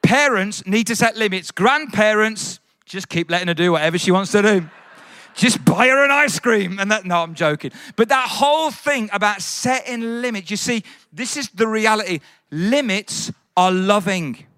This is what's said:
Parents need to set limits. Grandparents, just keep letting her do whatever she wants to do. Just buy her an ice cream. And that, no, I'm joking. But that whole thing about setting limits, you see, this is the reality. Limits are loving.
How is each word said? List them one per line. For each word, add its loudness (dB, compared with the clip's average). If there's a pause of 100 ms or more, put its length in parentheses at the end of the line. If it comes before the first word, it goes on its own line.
Parents 2
need 0
to -4
set 0
limits. -4
Grandparents, 0 (260)
just -12
keep -4
letting -2
her 0
do 2
whatever 0
she 0
wants 2
to 4
do. 2 (680)
Just 0
buy 4
her 4
an 4
ice 2
cream. 0
And -2
that, -2
no, 0
I'm -8
joking. -2 (240)
But 2
that 2
whole 2
thing -4
about -2
setting -4
limits, -6
you -4
see, -2 (300)
this -8
is -8
the 0
reality. 0 (300)
Limits -2 (240)
are 4
loving. 0 (100)